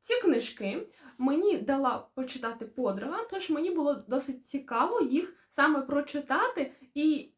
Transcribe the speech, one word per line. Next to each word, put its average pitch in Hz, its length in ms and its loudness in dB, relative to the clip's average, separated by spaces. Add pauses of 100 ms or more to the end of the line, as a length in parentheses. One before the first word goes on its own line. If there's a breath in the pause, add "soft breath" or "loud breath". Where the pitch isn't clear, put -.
Ці 494 200 0
книжки 247 640 0 (320 loud breath)
мені 302 400 2
дала 269 560 0
почитати 233 520 -6
подруга, 247 640 -4
тож 381 200 -6
мені 320 200 0
було 294 240 2
досить 262 520 -6
цікаво 277 540 -2
їх 285 360 0 (140 soft breath)
саме 294 300 4
прочитати 285 920 0 (220 loud breath)
і 302 440 0